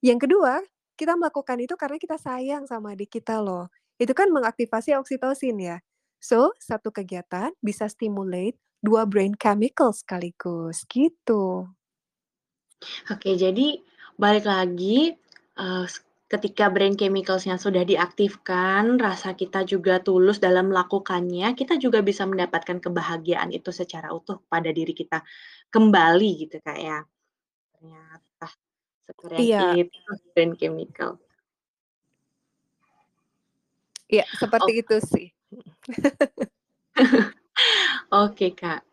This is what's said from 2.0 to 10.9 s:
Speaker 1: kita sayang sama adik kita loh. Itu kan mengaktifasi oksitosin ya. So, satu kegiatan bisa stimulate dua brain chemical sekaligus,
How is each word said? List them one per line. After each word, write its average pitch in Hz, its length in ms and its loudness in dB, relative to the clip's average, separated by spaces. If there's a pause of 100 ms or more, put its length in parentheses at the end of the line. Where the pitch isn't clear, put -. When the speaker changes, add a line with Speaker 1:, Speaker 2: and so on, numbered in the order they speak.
Speaker 1:
kita 320 200 -8
sayang 269 480 -8
sama 214 280 -10
adik 202 240 -12
kita 220 220 -4
loh. 180 260 -6 (320)
Itu 247 160 0
kan 392 160 4
mengaktifasi 233 680 0
oksitosin 262 600 -4
ya. 175 160 -8 (440)
So, 262 400 4
satu 220 340 -8
kegiatan 185 580 -8 (100)
bisa 208 280 -4
stimulate 196 680 -6 (260)
dua 220 260 4
brain 196 300 2
chemical 220 560 2
sekaligus, 175 960 -8